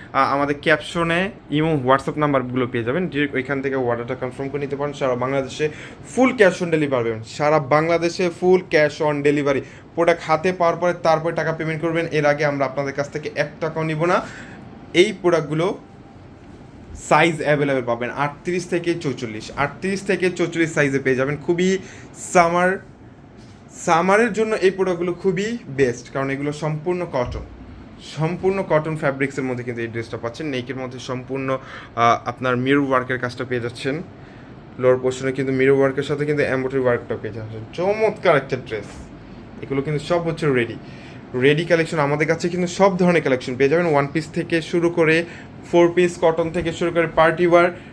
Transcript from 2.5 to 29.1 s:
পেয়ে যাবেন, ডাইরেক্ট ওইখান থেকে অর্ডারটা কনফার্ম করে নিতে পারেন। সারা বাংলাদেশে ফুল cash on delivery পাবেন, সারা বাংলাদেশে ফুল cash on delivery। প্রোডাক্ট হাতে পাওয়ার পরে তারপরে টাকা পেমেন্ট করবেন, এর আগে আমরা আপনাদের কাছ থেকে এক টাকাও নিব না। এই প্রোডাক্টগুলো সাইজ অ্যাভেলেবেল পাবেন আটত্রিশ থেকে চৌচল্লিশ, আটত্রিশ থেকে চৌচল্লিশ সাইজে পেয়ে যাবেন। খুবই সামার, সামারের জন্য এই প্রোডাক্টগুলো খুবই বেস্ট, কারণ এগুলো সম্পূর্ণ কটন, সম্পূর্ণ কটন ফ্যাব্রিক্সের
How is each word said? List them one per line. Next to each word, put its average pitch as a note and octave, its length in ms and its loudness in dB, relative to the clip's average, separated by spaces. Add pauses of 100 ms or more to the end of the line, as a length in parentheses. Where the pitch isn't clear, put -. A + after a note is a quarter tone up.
পেয়ে A#2+ 160 -2
যাবেন, D#3 240 -2
ডাইরেক্ট C#3 280 -2
ওইখান C3+ 260 -2
থেকে C3+ 140 -2
অর্ডারটা A#2+ 400 -2
কনফার্ম C3 340 -6
করে C#3+ 120 -6
নিতে C#3 140 -6
পারেন। C#3+ 180 -4
সারা C3 220 -2
বাংলাদেশে C3+ 540 -2 (460)
ফুল B3+ 140 6
cash F#3+ 260 4
on F#3 100 -4
delivery D#3 240 0
পাবেন, A#2 340 -2
সারা D3+ 360 0
বাংলাদেশে E3 720 0 (100)
ফুল F#3 220 4 (100)
cash D3+ 340 4
on D3 180 0
delivery। C#3+ 380 2 (340)
প্রোডাক্ট E3+ 280 2
হাতে D#3+ 300 0
পাওয়ার E3+ 240 2
পরে F3 160 0
তারপরে E3 400 2
টাকা D#3+ 200 -2
পেমেন্ট D#3+ 280 -4
করবেন, E3 300 0
এর D3 140 2
আগে D3 200 2
আমরা C#3 200 0
আপনাদের C#3 280 -4
কাছ C#3 160 -4
থেকে D3+ 260 -8
এক D3+ 240 -2
টাকাও D#3+ 240 -4
নিব D#3+ 220 -2
না। F#3+ 160 2 (720)
এই F#3+ 280 4
প্রোডাক্টগুলো D#3+ 560 2 (1300)
সাইজ D#3+ 320 4
অ্যাভেলেবেল C#3 440 2
পাবেন A#2 240 -2
আটত্রিশ F3 580 -4
থেকে E3+ 260 -2
চৌচল্লিশ, B2 640 -6
আটত্রিশ F#3+ 460 -4
থেকে F#3 280 0
চৌচল্লিশ E3 440 -2
সাইজে C#3 260 2
পেয়ে C3 160 2
যাবেন। C#3 220 0
খুবই F3+ 400 0 (560)
সামার, F3+ 520 2 (1000)
সামারের F#3+ 480 4
জন্য A3 220 0
এই F#3 160 2
প্রোডাক্টগুলো F3+ 420 -2
খুবই F#3+ 440 -2 (100)
বেস্ট, C3 460 -2
কারণ C3+ 160 -2
এগুলো C#3+ 240 -4
সম্পূর্ণ D#3 600 -4
কটন, B2 260 -2 (760)
সম্পূর্ণ F3+ 520 0
কটন D#3 280 0
ফ্যাব্রিক্সের C#3 460 -2